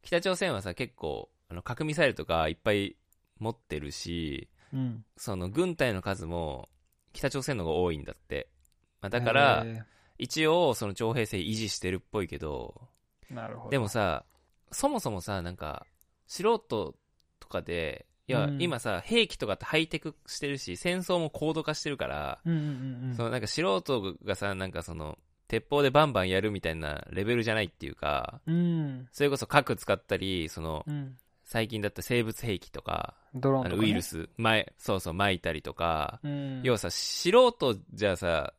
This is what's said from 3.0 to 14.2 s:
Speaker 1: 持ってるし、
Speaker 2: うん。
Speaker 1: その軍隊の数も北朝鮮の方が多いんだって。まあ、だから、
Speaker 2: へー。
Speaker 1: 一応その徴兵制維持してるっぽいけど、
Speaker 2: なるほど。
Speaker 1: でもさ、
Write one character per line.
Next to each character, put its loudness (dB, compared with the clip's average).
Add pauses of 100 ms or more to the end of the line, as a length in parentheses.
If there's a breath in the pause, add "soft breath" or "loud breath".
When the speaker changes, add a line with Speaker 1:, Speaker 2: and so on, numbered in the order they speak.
Speaker 1:
持 -2
っ -10
て -6
る -8
し、 -6 (240 soft breath)
Speaker 2:
う -6
ん。 -4 (120)
Speaker 1:
そ -6
の -4
軍 0
隊 2
の -4
数 -4
も -6 (440)
北 -2
朝 -4
鮮 -2
の -4
方 0
が 2
多 2
い -4
ん -10
だ -12
っ -16
て。 -8 (520)
ま -10
あ、 -6
だ 0
か 2
ら、 6
Speaker 2:
へ -6
ー。 -8 (340 soft breath)
Speaker 1:
一 0
応 6
そ -4
の -4
徴 0
兵 2
制 -4
維 -2
持 -2
し -4
て -2
る 0
っ -4
ぽ -4
い -4
け -8
ど、 -8 (420)
Speaker 2:
な -10
る -10
ほ -14
ど。 -10
Speaker 1:
で 2
も 0
さ、 0 (460)